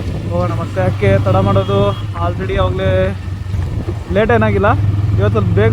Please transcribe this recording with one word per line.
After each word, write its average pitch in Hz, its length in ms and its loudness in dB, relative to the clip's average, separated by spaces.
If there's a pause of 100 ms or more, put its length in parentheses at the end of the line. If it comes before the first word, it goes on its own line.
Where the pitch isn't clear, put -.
(300)
ಹೋಗೋಣ 175 220 -2 (100)
ಮತ್ತೆ, 165 240 -4
ಯಾಕೆ 196 240 2 (160)
ತಡ 185 100 2 (100)
ಮಾಡೋದು? 196 320 2 (460)
Already 185 380 -4
ಆವಾಗಲೇ 185 260 0 (1300)
ಲೇಟ್ 226 200 2
ಏನಾಗಿಲ್ಲ, 208 320 2 (500)
ಇವತ್ತು 208 180 2
ಸ್ವಲ್ಪ 190 240 2
ಬೇಗ 220 120 4